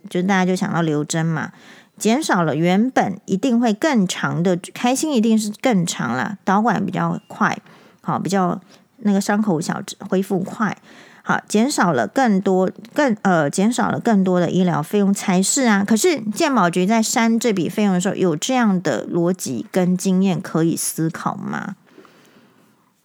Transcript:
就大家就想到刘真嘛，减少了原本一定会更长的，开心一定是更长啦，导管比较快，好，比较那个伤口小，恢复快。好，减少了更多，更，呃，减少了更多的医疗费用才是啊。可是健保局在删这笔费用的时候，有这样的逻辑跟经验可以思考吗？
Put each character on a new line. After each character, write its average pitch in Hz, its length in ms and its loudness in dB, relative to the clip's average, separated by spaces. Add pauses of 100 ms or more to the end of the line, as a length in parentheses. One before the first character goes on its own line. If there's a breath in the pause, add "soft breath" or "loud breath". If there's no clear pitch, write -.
就 180 140 -2
大 185 60 0
家 185 180 2
就 185 100 2
想 185 160 -4
到 165 80 0
刘 151 240 0
真 165 220 -2
嘛， 156 260 -4 (460 loud breath)
减 240 240 0
少 233 200 0
了 147 140 0
原 185 340 2
本 202 360 -2
一 190 100 0
定 233 240 0
会 233 140 2
更 220 340 0
长 147 340 -4
的， 180 160 2 (140)
开 247 240 -2
心 311 160 -2
一 240 80 2
定 220 180 4
是 214 220 -4
更 202 240 2
长 127 320 -4
啦， 190 260 -4
导 202 200 2
管 190 200 0
比 180 80 -4
较 170 380 -4
快， - 300 -2 (420 loud breath)
好， 139 180 -4
比 - 120 -6
较 185 280 0 (420 loud breath)
那 208 120 0
个 196 80 2
伤 208 220 0
口 185 180 0
小， - 220 -6 (260)
恢 190 140 0
复 190 160 -2
快。 190 360 -4 (480 loud breath)
好， - 240 -2
减 226 240 2
少 202 220 2
了 117 140 2
更 214 340 2
多， 185 300 2 (240)
更， 269 260 2
呃， 160 300 2
减 202 200 2
少 233 200 0
了 180 100 -2
更 196 240 2
多 180 160 2
的 170 100 0
医 185 140 2
疗 156 180 0
费 208 180 -2
用 196 120 2
才 190 300 0
是 254 260 0
啊。 202 180 2
可 226 80 2
是 294 240 2 (120)
健 294 240 0
保 180 160 4
局 180 160 0
在 226 160 2
删 226 360 0
这 226 140 0
笔 190 160 -2
费 208 160 -2
用 196 80 2
的 175 80 2
时 190 80 0
候， - 60 -2
有 175 200 2
这 262 200 -2
样 208 260 2
的 139 260 -2
逻 170 280 0
辑 - 360 -6
跟 180 240 2
经 185 280 2
验 185 180 0
可 160 240 -2
以 160 100 0
思 160 360 -4
考 - 260 -6
吗？ 69 400 -10 (1300 soft breath)